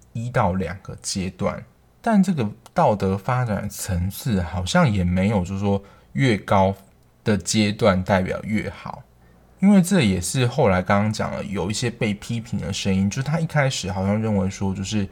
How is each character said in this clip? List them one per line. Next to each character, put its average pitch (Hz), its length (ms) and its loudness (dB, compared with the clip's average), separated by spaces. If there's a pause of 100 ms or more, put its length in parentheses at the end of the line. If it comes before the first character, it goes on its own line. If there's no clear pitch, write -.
(120)
一 120 180 -6
到 110 220 0
两 92 300 -4
个 98 200 -14
阶 95 280 -4
段， 92 300 -4 (400)
但 214 220 4
这 190 100 0
个 127 160 -2 (240)
道 143 220 4
德 98 240 0
发 127 260 -2
展 104 240 -4
层 90 400 -4
次 98 320 -2
好 87 240 -4
像 170 240 2
也 98 140 0
没 92 280 2
有 98 140 0
就 92 80 -8
是 98 60 -4
说 98 240 0 (300)
越 127 260 2
高 98 340 2 (500)
的 107 140 2
阶 104 340 0
段 101 320 2
代 95 200 2
表 85 220 -4
越 104 260 -4
好， - 320 -14 (580)
因 190 80 6
为 196 140 8
这 185 180 2
也 95 180 4
是 123 280 0
后 120 240 2
来 92 100 4
刚 101 220 2
刚 107 100 0
讲 92 180 -4
了 - 140 -6
有 92 260 -4
一 107 40 -4
些 117 160 -2
被 107 240 -2
批 117 260 -6
评 104 180 -6
的 90 140 -6
声 98 220 -2
音， 98 160 2
就 - 60 -4
是 135 60 -4
他 147 160 -2
一 165 80 -2
开 143 220 0
始 95 240 -4
好 95 140 -2
像 107 140 0
认 110 180 0
为 95 100 0
说 95 260 -4
就 98 80 -6
是 101 300 -2